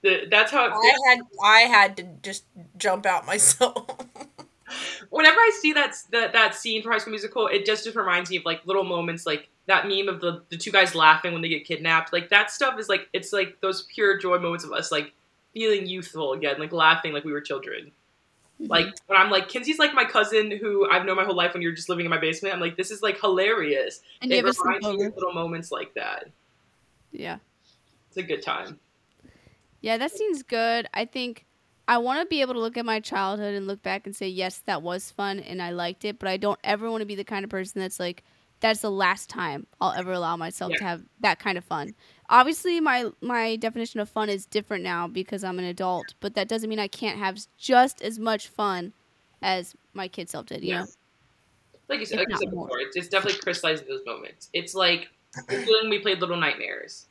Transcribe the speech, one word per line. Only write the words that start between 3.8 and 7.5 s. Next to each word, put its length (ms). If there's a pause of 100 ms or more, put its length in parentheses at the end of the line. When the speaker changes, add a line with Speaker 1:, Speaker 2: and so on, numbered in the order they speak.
Speaker 2:
<laughs> 1120
Speaker 1:
Whenever 280
I 120 (100)
see 140
that 160
s-, 120 (100)
that, 200
that 220
scene 280
from 100
High 60
School 140
Musical, 340
it 200